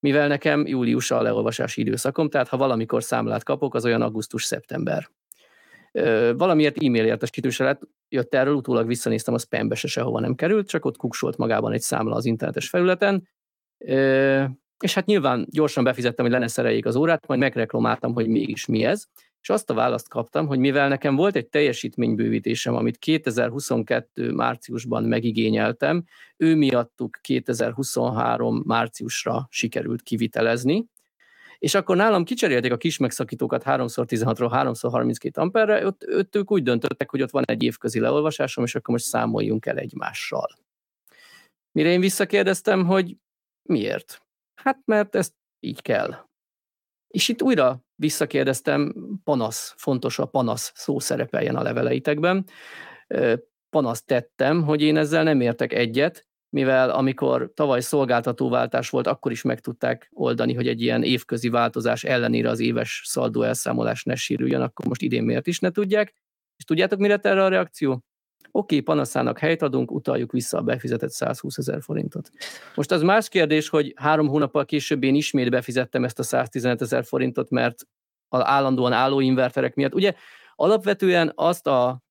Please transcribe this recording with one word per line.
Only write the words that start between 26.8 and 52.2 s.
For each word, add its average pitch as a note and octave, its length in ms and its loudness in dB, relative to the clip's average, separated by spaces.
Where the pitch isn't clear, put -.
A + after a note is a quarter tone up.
kétezer-huszonhárom A#2 1500 -2
márciusra A#2 840 -4
sikerült - 520 -4
kivitelezni, A#2+ 840 0
és - 160 -2
akkor F#3+ 220 2
nálam G3 280 4
kicserélték B2+ 480 0
a A#2+ 40 0
kis D#3 220 -2
megszakítókat B2 640 -2
háromszor B2 440 -2
tizenhatról A#2 420 0
háromszor - 20 0
tizenhatról - 80 -
háromszor B2 320 -2
harminckét A#2+ 460 -2
amperre, G#3 500 2
ott, G3 200 -6
ott G3 200 0
ők G3+ 140 0
úgy G3 120 2
döntöttek, B2+ 480 -2
hogy C3+ 120 -2
ott B2+ 80 -2
van C3+ 160 0
egy A#2 160 -2
évközi A#2 380 -2
leolvasásom, C#3 640 0
és A#2 100 -6
akkor A#2+ 200 -4
most A#2+ 120 -2
számoljunk A2 600 -2
el - 120 -2
egymással. - 680 -8
Mire D#3+ 180 2
én F3+ 100 4
visszakérdeztem, G3 840 2
hogy F#3 300 0
miért? - 540 -2
Hát, C4+ 220 0
mert G#3 320 2
ezt F#3 160 0
így - 220 -8
kell. - 440 -2
És - 140 0
itt A#3+ 140 -2
újra C3 380 2
visszakérdeztem, C#3+ 1000 -2
panasz, A#2 520 -4
fontos, C3 420 -4
a C3 80 -2
panasz B2 480 -2
szó C#3 240 -4
szerepeljen - 580 -2
a B2+ 60 -2
leveleitekben. D3 840 0